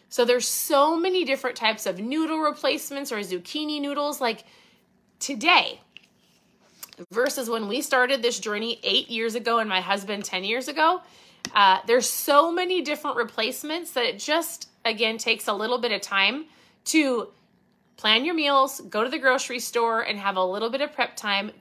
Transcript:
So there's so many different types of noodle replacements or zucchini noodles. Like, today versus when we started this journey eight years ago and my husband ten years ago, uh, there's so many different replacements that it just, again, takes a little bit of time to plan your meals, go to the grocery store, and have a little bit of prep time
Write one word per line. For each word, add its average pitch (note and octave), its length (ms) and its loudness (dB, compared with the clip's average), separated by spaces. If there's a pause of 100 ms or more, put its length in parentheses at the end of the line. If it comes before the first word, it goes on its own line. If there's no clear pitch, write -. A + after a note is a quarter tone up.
So - 160 2
there's A#3+ 240 2
so D4+ 480 4
many F#4 300 2
different C4 320 -4
types A3 280 -2
of F#3 140 -4
noodle D#4 400 -2
replacements C#4+ 720 -2
or A3+ 60 -4
zucchini C#4+ 640 -6
noodles. C#4+ 400 -4
Like, A#3 240 -2 (720)
today C4+ 640 0 (1300)
versus B3 380 -2
when A3+ 180 -4
we A#3+ 140 -2
started C4 400 2
this A#3 180 0
journey A3 440 -4
eight - 260 0
years A3+ 260 -2
ago A#3 240 0
and G#3+ 100 -2
my F#3 120 0
husband G3+ 420 -4
ten F#3 220 -6
years A#3+ 240 -4
ago, D#4+ 320 2 (520)
uh, F#3+ 320 6
there's A#3+ 240 2
so D4+ 400 4
many F4+ 320 0
different D4 360 -4
replacements B3+ 720 -4
that A#3+ 140 0
it G3+ 140 -4
just, D#4+ 500 -2 (160)
again, A3+ 320 0
takes A3 320 -2
a G#3+ 40 2
little A3 260 0
bit A#3 120 -2
of G3+ 80 -2
time G3+ 460 0 (380)
to C4 440 2 (680)
plan A3 300 4
your F4+ 80 -2
meals, C#4+ 480 2
go G#3+ 220 -2
to B3+ 60 -2
the D4 100 -4
grocery B3+ 400 2
store, A3+ 420 0
and G#3+ 160 -2
have G3 180 -2
a F#3 80 2
little G#3 280 -2
bit C4+ 100 -2
of C#4+ 100 -4
prep - 240 -4
time G3+ 460 -2